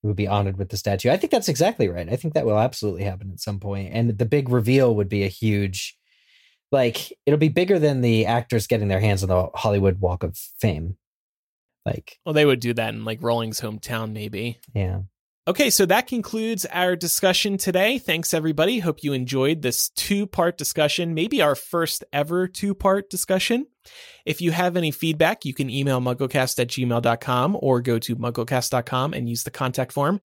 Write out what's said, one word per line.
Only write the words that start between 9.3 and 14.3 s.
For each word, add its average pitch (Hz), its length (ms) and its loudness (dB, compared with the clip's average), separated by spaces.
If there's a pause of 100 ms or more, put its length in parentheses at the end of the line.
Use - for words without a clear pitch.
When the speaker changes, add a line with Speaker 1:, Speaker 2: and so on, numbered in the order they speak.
Speaker 1:
Hollywood 98 460 2
Walk 90 240 0
of 87 140 -6 (220)
Fame. 87 380 -2 (880)
Like, - 400 -6
Speaker 2:
Well, 160 80 -4
they 151 120 6
would 131 140 4
do 120 140 -2
that 113 220 -2
in, 110 100 -10
like, 110 160 -8
Rowling's 117 400 -2
hometown, 110 500 -8
maybe. 107 480 -8 (140)